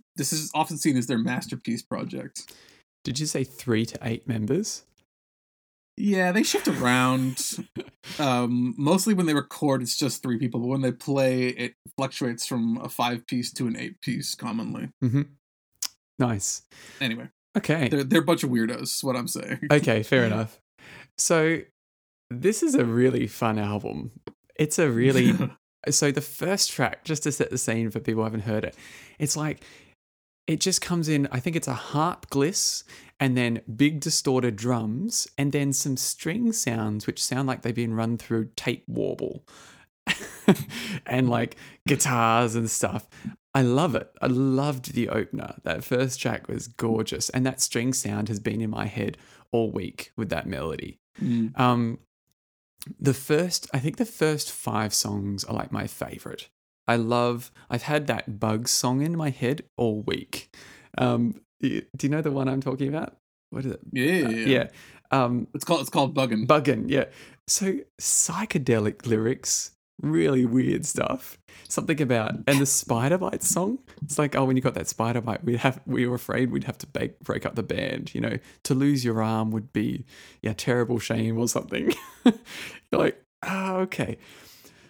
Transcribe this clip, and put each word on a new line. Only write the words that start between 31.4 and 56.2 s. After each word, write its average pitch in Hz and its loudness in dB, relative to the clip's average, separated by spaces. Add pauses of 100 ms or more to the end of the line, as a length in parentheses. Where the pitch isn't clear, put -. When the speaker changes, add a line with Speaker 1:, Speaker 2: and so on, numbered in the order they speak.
Speaker 2:
it's 160 -2
a 127 -2
harp - -2
gliss 143 0 (360)
and 127 2
then 117 0 (140)
big 147 4
distorted 127 0
drums 117 -2 (100)
and 139 2
then 139 2
some 131 0
string 220 -2
sounds 110 -2
which - -4
sound 131 0
like 123 -4
they've 113 -2
been 113 -2
run 113 0
through 113 -2 (100)
tape - -4
warble - -4 (640)
<laughs> - 0
and, 127 2
like, 120 0 (320)
guitars 117 4
and 113 0
stuff. - -2 (460)
I 135 4
love 127 4
it. - -4 (120)
I - 0
loved 131 0
the 117 0
opener. - -4
That - -4
first 127 0
track 113 -4
was - -6
gorgeous, - -2
and 127 0
that 131 -2
string 123 0
sound 104 -2
has 104 -2
been 110 -2
in 107 -2
my 104 -4
head 107 -4 (340)
all 113 2
week - -8
with 104 -4
that 82 -4
melody. - -6 (240)
Speaker 1:
Mm. 117 0
Speaker 2:
Um, 120 2 (1000)
the 139 2
first, 160 0
I 135 0
think 147 -4
the 240 0
first 156 0
five 107 -2
songs 101 -2
are, 113 -6
like, - -4
my 107 -2
favorite. - -10 (380)